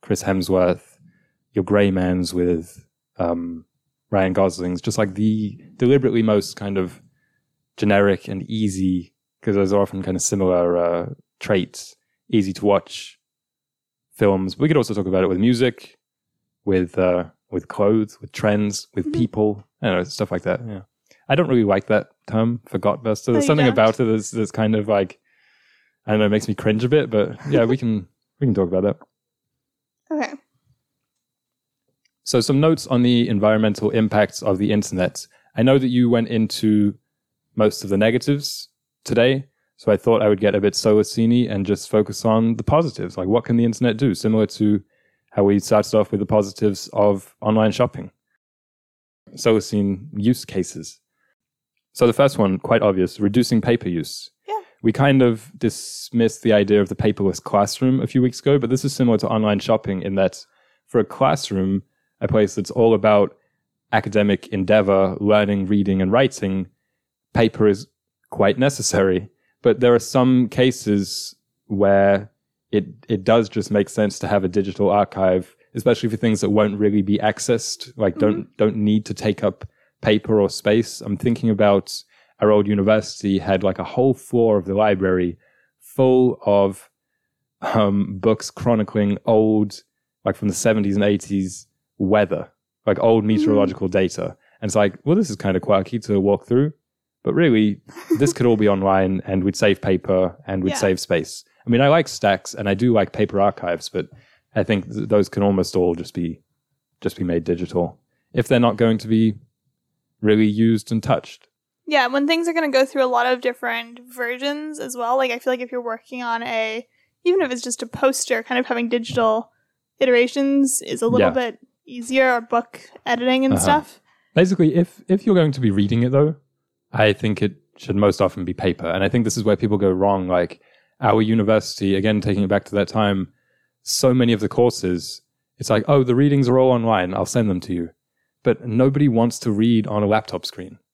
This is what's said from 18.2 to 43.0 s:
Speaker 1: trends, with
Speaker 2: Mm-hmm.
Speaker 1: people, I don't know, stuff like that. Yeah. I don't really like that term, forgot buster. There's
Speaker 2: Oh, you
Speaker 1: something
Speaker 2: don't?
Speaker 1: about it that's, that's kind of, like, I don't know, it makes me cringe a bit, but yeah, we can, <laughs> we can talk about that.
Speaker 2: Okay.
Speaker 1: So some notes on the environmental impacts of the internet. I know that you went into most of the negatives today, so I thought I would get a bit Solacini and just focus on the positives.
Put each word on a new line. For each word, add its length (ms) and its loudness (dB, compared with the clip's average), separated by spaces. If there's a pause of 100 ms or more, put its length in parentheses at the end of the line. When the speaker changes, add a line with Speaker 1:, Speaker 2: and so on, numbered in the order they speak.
Speaker 1:
trends, 640 -2
with 100 -4
Speaker 2:
Mm-hmm. 140 -4
Speaker 1:
people, 440 -2 (180)
I 60 -4
don't 100 0
know, 60 -2
stuff 280 -8
like 120 -6
that. 240 -4
Yeah. 140 -12 (460)
I 80 0
don't 120 2
really 160 4
like 240 0
that 220 0 (180)
term, 380 -2
forgot 380 -4
buster. 280 -4
There's 120 2
Speaker 2:
Oh, 20 -4
you 20 -4
Speaker 1:
something 200 2
Speaker 2:
don't? 60 2
Speaker 1:
about 260 2
it 60 0
that's, 260 -2
that's 200 -4
kind 240 0
of, 120 -2
like, 320 0 (840)
I 60 -2
don't 80 2
know, 60 2
it 40 2
makes 180 -2
me 80 -2
cringe 280 -2
a 60 0
bit, 220 2
but 260 0 (120)
yeah, 160 2
we 120 0
can, 300 -4 (160)
<laughs> 160 -20
we 80 0
can 80 2
talk 120 0
about 160 -2
that. 140 -2 (1120)
Speaker 2:
Okay. 220 -6 (1900)
Speaker 1:
So 180 0
some 180 0
notes 260 2
on 160 0
the 260 2
environmental 600 2
impacts 540 0
of 160 -2
the 120 -2
internet. 540 -4 (300)
I 80 0
know 160 6
that 80 -2
you 240 2
went 160 2
into 640 0 (640)
most 280 0
of 60 -8
the 80 0
negatives 720 -2 (340)
today, 420 2 (320)
so 140 -2
I 60 2
thought 240 2
I 80 2
would 100 2
get 140 2
a 80 0
bit 140 2
Solacini 760 2
and 160 -4
just 240 -4
focus 360 -2
on 320 2
the 60 -6
positives. 540 -2